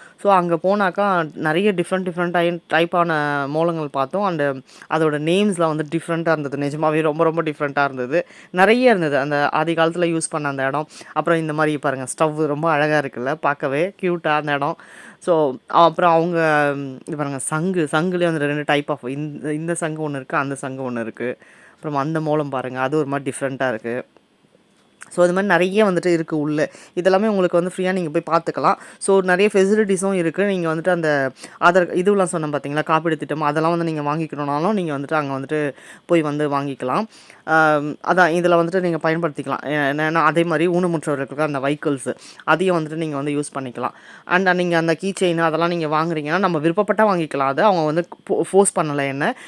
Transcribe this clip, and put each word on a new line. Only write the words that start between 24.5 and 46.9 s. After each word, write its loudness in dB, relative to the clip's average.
So, 4
அது 4
மாதிரி 2
நிறைய 4
வந்துட்டு 2
இருக்கு 0
உள்ள. -2
இதெல்லாமே 4
உங்களுக்கு 2
வந்து -4
ஃப்ரீயா -2
நீங்க -2
போய் -4
பார்த்துக்கலாம். -2
So, 2
நிறைய 2
ஃபெசிலிட்டிஸும் 2
இருக்கு. -2
நீங்க -2
வந்துட்டு -4
அந்த 0
ஆதார் 4
இதுவெல்லாம் 2
சொன்னேன் -4
பார்த்தீங்களா, -2
காப்பீடு 0
திட்டம், -6
அதெல்லாம் 2
வந்து -2
நீங்க -2
வாங்கிக்கணும்னாலும் -2
நீங்க -2
வந்துட்டு -4
அங்க -2
வந்துட்டு -4
போய் 4
வந்து -2
வாங்கிக்கலாம். -2
ஆம், 2
அதான் 2
இதுல 4
வந்துட்டு 0
நீங்க -2
பயன்படுத்திக்கலாம். -2
ஏ-, 0
என்னன்னா 0
அதே 2
மாதிரி 0
ஊனமுற்றவர்களுக்கு -2
அந்த -2
வெஹிக்கிள்ஸ், -2
அதையும் 2
வந்துட்டு -4
நீங்க -4
வந்து -4
யூஸ் -4
பண்ணிக்கலாம். -6
And 2
நீங்க 2
அந்த 2
கீ -4
செயின் 2
அதெல்லாம் 0
நீங்க -2
வாங்குறீங்கன்னா, -2
நம்ம 0
விருப்பப்பட்டா 2